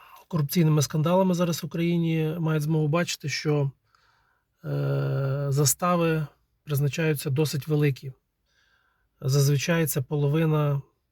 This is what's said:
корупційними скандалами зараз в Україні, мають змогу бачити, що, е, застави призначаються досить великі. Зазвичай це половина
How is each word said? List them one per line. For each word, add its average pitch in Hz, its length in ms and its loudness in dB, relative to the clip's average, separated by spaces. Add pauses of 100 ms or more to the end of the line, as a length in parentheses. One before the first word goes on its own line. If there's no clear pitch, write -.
(280)
корупційними 156 540 2
скандалами 180 520 2
зараз 170 280 -2
в 170 40 -8
Україні, 165 720 0
мають 160 240 0
змогу 156 260 0
бачити, 170 400 -2
що, 143 420 0 (920)
е, 139 840 -2
застави 160 800 0 (380)
призначаються 147 680 -2
досить 143 380 -2
великі. 147 440 0 (1080)
Зазвичай 143 680 2
це 143 160 -2
половина 147 800 0 (300)